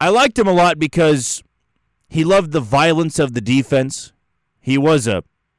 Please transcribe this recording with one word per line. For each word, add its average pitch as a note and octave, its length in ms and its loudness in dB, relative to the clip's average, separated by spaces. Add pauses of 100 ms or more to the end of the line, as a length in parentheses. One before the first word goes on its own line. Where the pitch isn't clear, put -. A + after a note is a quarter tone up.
I E3 100 0
liked A#3+ 280 0
him G#3 80 2
a F#3+ 60 2
lot F3 260 2
because D3+ 640 0 (640)
he D#3+ 140 -2
loved F3 300 0
the D3 80 -2
violence D#3 580 0
of C3+ 160 0
the A#2+ 60 -6
defense. C3 720 -2 (480)
He C3+ 180 -2
was C#3+ 300 0
a F#2 160 -2 (340)